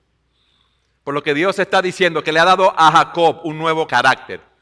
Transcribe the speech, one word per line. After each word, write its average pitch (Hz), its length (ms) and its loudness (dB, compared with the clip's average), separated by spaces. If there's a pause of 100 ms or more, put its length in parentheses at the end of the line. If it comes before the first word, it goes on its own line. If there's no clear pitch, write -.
(1040)
Por 139 100 -8
lo 143 80 -6
que 143 140 -4
Dios 185 240 -2
está 190 240 0
diciendo 175 400 -2
que 156 80 -4
le 160 80 0
ha 170 60 4
dado 185 300 2
a 160 160 4
Jacob 160 520 2
un 156 160 -10
nuevo 160 280 -2
carácter. 123 540 -2 (200)